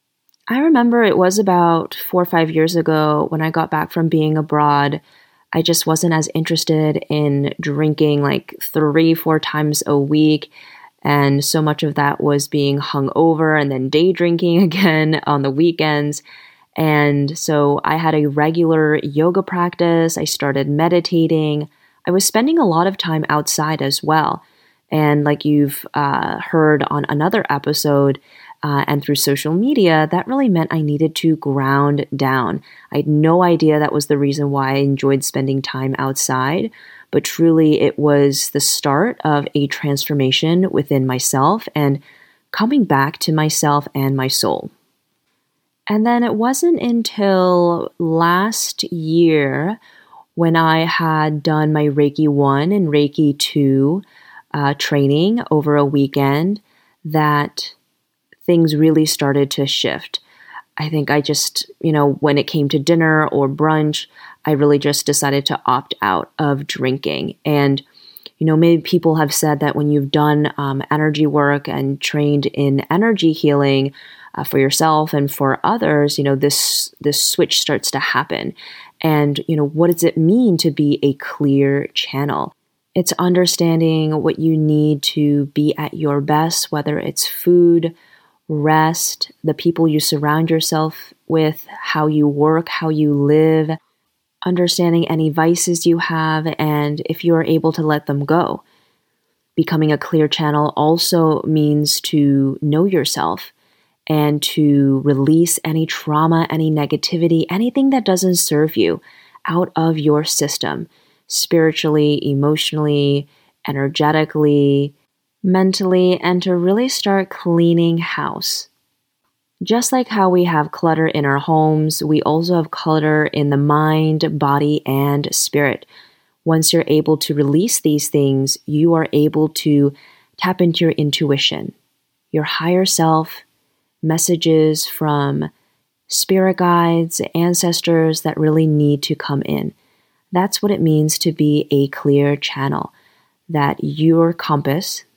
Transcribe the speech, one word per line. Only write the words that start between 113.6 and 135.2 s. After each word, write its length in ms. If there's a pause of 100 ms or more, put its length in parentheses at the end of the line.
energetically, 1300 (480)
mentally, 800
and 200
to 140
really 320
start 400
cleaning 720
house. 720 (920)
Just 300
like 160
how 220
we 140
have 280
clutter 340
in 200
our 100
homes, 640
we 200
also 320
have 160
clutter 560
in 240
the 80
mind, 800
body, 480
and 440
spirit. 540 (640)
Once 260
you're 140
able 320
to 160
release 460
these 280
things, 560
you 300
are 180
able 380
to 420 (460)
tap 240
into 240
your 60
intuition, 800 (580)
your 120
higher 420
self, 560 (600)
messages 840
from 640 (560)